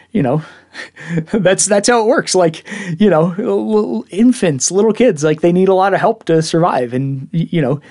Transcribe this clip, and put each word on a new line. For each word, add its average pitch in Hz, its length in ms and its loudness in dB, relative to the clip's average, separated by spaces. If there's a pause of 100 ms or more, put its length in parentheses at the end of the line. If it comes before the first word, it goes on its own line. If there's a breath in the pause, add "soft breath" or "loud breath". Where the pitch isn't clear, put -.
(120)
you 202 120 -2
know, 139 200 0 (440 loud breath)
<laughs> 160 460 -8
that's, 190 340 0
that's 202 220 2
how 240 140 2
it 214 40 -2
works. 233 280 0
Like, 170 320 0 (320 loud breath)
you 202 120 4
know, 170 280 2
l-, 214 400 -2
l-, 226 320 -4
infants, 190 600 0
little 202 220 2
kids, 202 300 2
like, 156 200 0
they 175 100 2
need 185 160 2
a 190 60 4
lot 190 200 2
of 165 60 -2
help 220 240 -2
to 160 180 2
survive, 160 520 0
and, 135 380 -4
y-, 165 180 -2
you 170 100 0
know, 143 200 -2 (100)